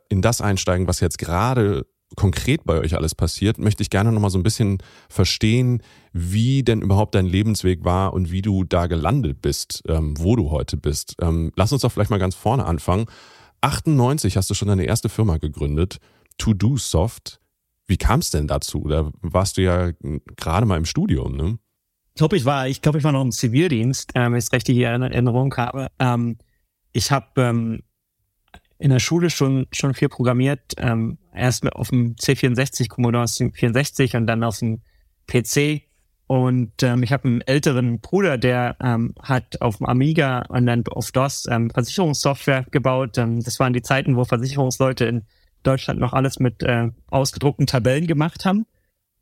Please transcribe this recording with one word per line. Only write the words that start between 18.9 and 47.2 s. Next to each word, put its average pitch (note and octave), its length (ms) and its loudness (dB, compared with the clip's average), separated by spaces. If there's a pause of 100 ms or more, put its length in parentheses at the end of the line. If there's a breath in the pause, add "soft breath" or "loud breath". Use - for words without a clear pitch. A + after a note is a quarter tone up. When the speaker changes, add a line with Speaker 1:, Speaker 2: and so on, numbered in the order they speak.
Speaker 1:
warst F#2 360 -2
du F#2+ 60 2
ja F2+ 280 0 (440)
gerade F2+ 300 0
mal G2 120 2
im D#2+ 80 -2
Studium, F#2+ 500 -2
ne? F2 220 -4 (560)
Speaker 2:
Ich - 60 -6
glaub, D#3+ 140 2
ich D#3+ 120 2
war, C3+ 220 0
ich C3+ 140 -6
glaub, D3+ 140 2
ich D3 100 -2
war D3+ 80 4
noch C3+ 100 2
im B2+ 80 0
Zivildienst, B2 840 0
ähm, A#2+ 180 2
wenn A#2+ 60 0
ich's A2+ 120 -4
recht B2 160 0
hier A#2+ 260 2
in B2 80 -2
Erinnerung B2+ 540 0
habe. C3 320 -4 (100)
Ähm, A#2+ 400 0 (560)
ich A#2 180 -2
hab, - 260 -2
ähm, A#2 460 0 (960)
in C#3+ 120 2
der B2+ 80 4
Schule E3+ 300 0
schon, C3+ 420 0
schon C#3 220 -2
viel C#3+ 160 0
programmiert, B2+ 680 0
ähm, A2+ 400 -2 (160)
erst A#2 300 -2
mit - 100 -2
auf - 160 -6
dem A#2+ 280 0
C - 180 0
vierundsechzig, B2+ 540 -2
Commodore A#2+ 380 0
vierundsechzig B2 880 0
und A#2 100 0
dann A2+ 180 0
auf A2+ 160 -2
dem A2+ 220 -4 (440)
P A#2+ 180 0
C. D3 400 0 (440)
Und, B2+ 560 0
ähm, B2 200 2
ich A2+ 80 0
hab C#3 140 -2
einen B2 160 0
älteren B2+ 580 0
Bruder, F3 380 0
der, B2 420 0
ähm, A#2 420 -2
hat - 400 -4
auf A#2 160 -2
dem C3 100 -4
Amiga C3 600 0
und B2 180 2
dann A#2+ 200 0
auf - 240 -6
dos, C3+ 380 -2
ähm, A#2 220 0
Versicherungssoftware C#3 960 0
gebaut. C3 480 0
Ähm, A#2 260 0
das - 160 -6
waren B2+ 140 2
die A#2+ 80 0
Zeiten, C3+ 340 2
wo B2 80 2
Versicherungsleute C3 840 0
in A#2 180 -2 (380)
Deutschland - 380 0
noch B2 140 -2
alles C3+ 260 0
mit, B2 240 0
äh, A#2 260 0 (180)
ausgedruckten C#3 600 0